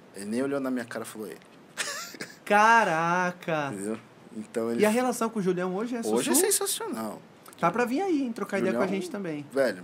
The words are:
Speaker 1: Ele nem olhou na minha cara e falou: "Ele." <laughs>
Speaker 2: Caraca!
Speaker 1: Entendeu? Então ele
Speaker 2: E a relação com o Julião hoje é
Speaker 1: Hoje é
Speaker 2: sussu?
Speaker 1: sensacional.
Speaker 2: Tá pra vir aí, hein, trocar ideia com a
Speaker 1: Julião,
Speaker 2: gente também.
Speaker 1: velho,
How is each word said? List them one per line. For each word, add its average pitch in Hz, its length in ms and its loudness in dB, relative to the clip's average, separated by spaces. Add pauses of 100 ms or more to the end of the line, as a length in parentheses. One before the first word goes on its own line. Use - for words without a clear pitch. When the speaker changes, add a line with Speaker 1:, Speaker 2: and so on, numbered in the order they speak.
(160)
Speaker 1:
Ele 98 100 -12
nem 110 160 -2
olhou 139 180 -2
na 131 120 -2
minha 123 140 -2
cara 113 200 -10
e - 20 -16
falou: 107 200 -10
"Ele." 78 100 -12 (400)
<laughs> - 680 -10
Speaker 2:
Caraca! 180 1300 4
Speaker 1:
Entendeu? 104 240 -4 (380)
Então 113 360 -2
ele 120 100 2
Speaker 2:
E 202 40 6
a 214 40 8
relação 226 400 0
com 220 100 -6
o - 20 0
Julião 180 340 0
hoje 233 200 -4
é 233 40 -4
Speaker 1:
Hoje 226 320 0
é - 20 2
Speaker 2:
sussu? 294 120 6
Speaker 1:
sensacional. 381 760 -2 (380)
Speaker 2:
Tá 175 120 2
pra 226 140 0
vir 254 160 -2
aí, 359 200 0
hein, 247 100 -4
trocar 196 280 -4
ideia 220 140 2
com 226 80 0
a 196 40 2
Speaker 1:
Julião, 190 160 -2
Speaker 2:
gente 180 100 -8
também. 160 400 -8
Speaker 1:
velho, 113 320 0